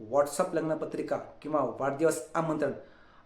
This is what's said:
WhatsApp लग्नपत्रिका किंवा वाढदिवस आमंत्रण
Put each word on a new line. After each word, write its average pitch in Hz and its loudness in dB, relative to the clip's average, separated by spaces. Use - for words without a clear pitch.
WhatsApp 147 2
लग्नपत्रिका 156 -2
किंवा 147 0
वाढदिवस 143 2
आमंत्रण 156 0